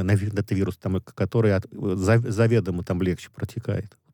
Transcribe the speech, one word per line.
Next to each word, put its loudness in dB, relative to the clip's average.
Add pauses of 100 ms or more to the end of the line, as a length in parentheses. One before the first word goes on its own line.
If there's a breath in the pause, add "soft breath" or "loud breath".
нави-, 2
это -2
вирус, -2
там, -2
к-, -14
который 2
от, 0
э, -20 (280)
зав-, 2
заведомо 2
там -2
легче -2
протекает. -6 (180)